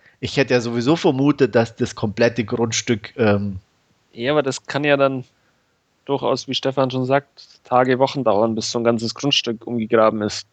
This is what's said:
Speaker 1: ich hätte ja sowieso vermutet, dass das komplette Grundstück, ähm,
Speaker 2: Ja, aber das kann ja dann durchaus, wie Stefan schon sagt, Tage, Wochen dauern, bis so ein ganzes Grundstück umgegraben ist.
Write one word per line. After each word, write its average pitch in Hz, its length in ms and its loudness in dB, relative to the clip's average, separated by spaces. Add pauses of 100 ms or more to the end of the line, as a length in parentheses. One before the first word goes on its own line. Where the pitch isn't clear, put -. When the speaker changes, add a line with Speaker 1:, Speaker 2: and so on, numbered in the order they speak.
(200)
Speaker 1:
ich - 160 -6
hätte 135 180 4
ja 123 60 4
sowieso 120 360 0
vermutet, 139 580 2
dass 113 220 2
das - 180 -4
komplette 113 500 0
Grundstück, 117 720 -4
ähm, 101 420 0 (540)
Speaker 2:
Ja, 123 200 -4
aber 151 100 2
das 131 240 -6
kann 143 180 -4
ja 147 120 4
dann 135 280 0 (840)
durchaus, 131 420 -2
wie 127 60 -4
Stefan 131 360 -2
schon 127 160 -4
sagt, - 580 -4
Tage, 127 340 2
Wochen 135 260 -2
dauern, 110 300 2
bis 110 160 -6
so 123 80 -4
ein 117 60 -2
ganzes 113 300 0
Grundstück 120 520 -4
umgegraben 110 560 0
ist. - 300 -6